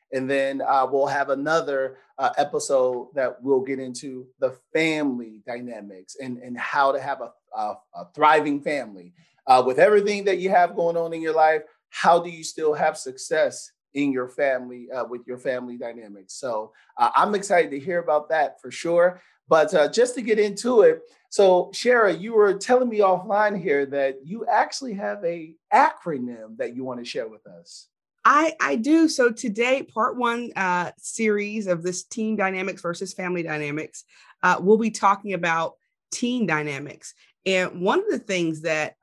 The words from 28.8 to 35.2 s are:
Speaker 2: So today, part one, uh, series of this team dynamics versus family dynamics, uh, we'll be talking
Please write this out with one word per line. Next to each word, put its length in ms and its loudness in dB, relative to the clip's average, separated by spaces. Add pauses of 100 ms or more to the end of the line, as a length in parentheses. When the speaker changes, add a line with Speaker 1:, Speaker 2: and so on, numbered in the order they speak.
Speaker 2:
So 240 2
today, 500 -2
part 360 -4
one, 380 -2
uh, 420 -2
series 720 -2
of 160 0
this 200 -6
team 320 -4
dynamics 460 -4
versus 320 -8
family 300 -4
dynamics, 600 -8 (400)
uh, 160 4
we'll 180 4
be 140 0
talking 420 0